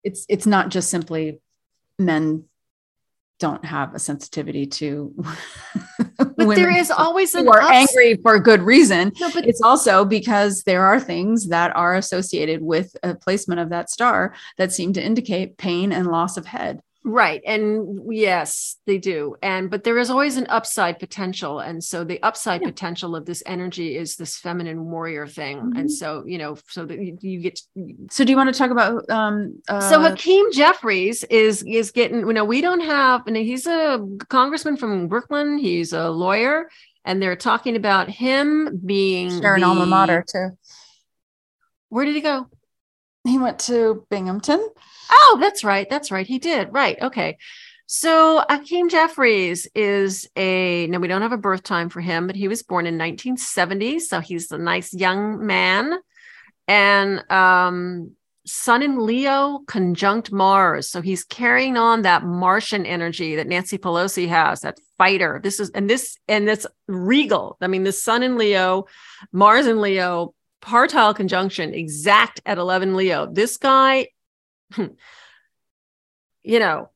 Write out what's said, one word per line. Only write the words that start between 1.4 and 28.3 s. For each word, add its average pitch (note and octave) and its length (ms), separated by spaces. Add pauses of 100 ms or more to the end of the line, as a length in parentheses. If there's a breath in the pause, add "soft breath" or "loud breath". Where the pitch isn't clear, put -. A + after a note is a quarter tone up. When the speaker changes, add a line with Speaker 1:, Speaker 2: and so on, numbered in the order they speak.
Speaker 1:
men D#3 460 (960)
don't - 260
have D3 280
a - 60
sensitivity C#3+ 680
to C#3+ 540
<laughs> - 960
Speaker 2:
But - 200
Speaker 1:
women G#3 180
Speaker 2:
there F4+ 200
is F4+ 140
always E4+ 440
Speaker 1:
who F4 80
Speaker 2:
an E4+ 80
Speaker 1:
are A3 120
Speaker 2:
ups- D4+ 100
Speaker 1:
angry B3+ 520
for A3 160
good G#3 240
reason. G3+ 560
Speaker 2:
No, F4 120
but E4 160
Speaker 1:
It's A#3 140
also A3 440
because G3+ 580
there F#3 220
are G#3 140
things F#3+ 500
that E3+ 260
are F3 200
associated F3 680
with E3 400
a F3 100
placement F#3 480
of E3 80
that E3+ 220
star G#3 420 (240 loud breath)
that F#3+ 160
seem F#3 200
to F#3 100
indicate G#3 540
pain F#3 340
and F3+ 160
loss E3+ 300
of E3 100
head. - 340 (280)
Speaker 2:
Right. G3+ 380
And G#3+ 680
yes, F#3+ 640 (100)
they G3 120
do. E3 440
And, F#3+ 300
but G3+ 140
there A#3 120
is A#3+ 120
always C4+ 260
an B3+ 140
upside F#3+ 500
potential. F#3 600
And E3 220
so E3+ 220
the F3+ 180
upside G#3+ 380
Speaker 1:
Yeah. - 80
Speaker 2:
potential F3 480
of D#3 100
this F3 200
energy F3 500
is D#3 220
this D#3+ 180
feminine E3 480
warrior E3 420
thing. C#3+ 320
Speaker 1:
Mm-hmm. A#3+ 200
Speaker 2:
And C#4+ 120
so, D#3 380
you F3 100
know, D3+ 200 (100)
so E3+ 180
that D#3+ 160
you, F3+ 200
you F#3 180
get F3 220 (500)
Speaker 1:
So C4+ 140
do A#3+ 60